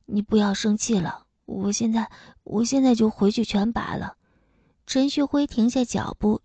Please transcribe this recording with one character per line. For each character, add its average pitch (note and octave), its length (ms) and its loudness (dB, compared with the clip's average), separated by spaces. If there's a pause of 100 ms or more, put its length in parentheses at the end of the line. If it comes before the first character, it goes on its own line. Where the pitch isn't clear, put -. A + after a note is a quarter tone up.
你 G#3 160 -2
不 G#3+ 140 0
要 G3+ 180 2
生 G#3+ 220 0
气 A3 220 0
了， - 280 -6 (200)
我 G3 260 -4
现 A3+ 200 -2
在， A3+ 180 -2 (340)
我 A3 200 -2
现 C4 180 0
在 B3+ 120 6
就 A3 160 4
回 G3+ 200 2
去 A3 140 0
全 G#3 280 -2
拔 - 220 -6
了。” - 220 -8 (680)
陈 C4+ 220 2
旭 C#4+ 140 0
辉 C#4+ 240 0
停 A#3 240 2
下 B3+ 140 0
脚 - 340 -6
步， G#3+ 260 0